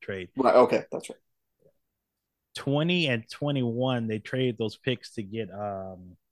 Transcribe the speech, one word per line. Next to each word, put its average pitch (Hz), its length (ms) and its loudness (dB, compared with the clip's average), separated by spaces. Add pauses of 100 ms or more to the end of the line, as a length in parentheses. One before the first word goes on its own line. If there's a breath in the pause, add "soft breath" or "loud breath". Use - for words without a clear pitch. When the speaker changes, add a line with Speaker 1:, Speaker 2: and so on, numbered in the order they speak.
Speaker 1:
trade. 95 340 -10
Speaker 2:
Right. 127 180 4
Okay, 120 380 8
that's - 180 -8
right. - 80 -14 (1400)
Speaker 1:
Twenty 160 520 0
and 117 220 0
twenty-one, 127 800 -2
they 110 120 -2
traded 127 400 -2
those 110 180 -4
picks - 360 -4
to 113 100 -8
get, 101 280 -6
um, 95 680 -8 (140)